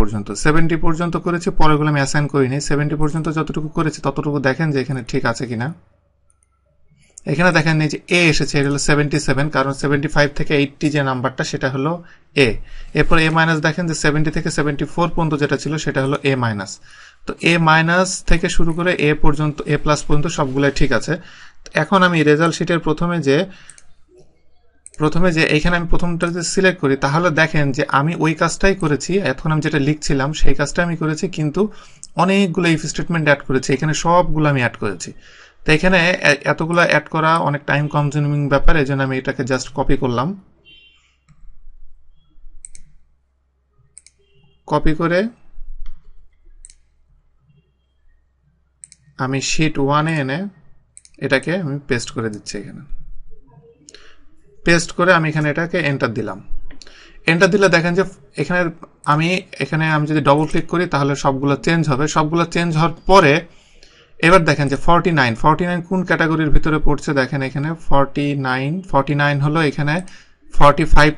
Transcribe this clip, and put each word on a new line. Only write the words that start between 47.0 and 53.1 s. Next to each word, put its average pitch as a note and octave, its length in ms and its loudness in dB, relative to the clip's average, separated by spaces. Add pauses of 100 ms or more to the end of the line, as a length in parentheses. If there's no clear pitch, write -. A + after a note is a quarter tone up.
আমি C3 140 -4 (120)
শীট D#3 240 2 (100)
ওয়ানে D3+ 280 0 (100)
এনে C3+ 160 -4 (840)
এটাকে C#3 280 0 (120)
আমি C#3 120 -6 (120)
পেস্ট A#2+ 260 -4
করে A2+ 200 -4
দিচ্ছি G#2 280 -14
এখানে। F#2+ 200 -18 (1800)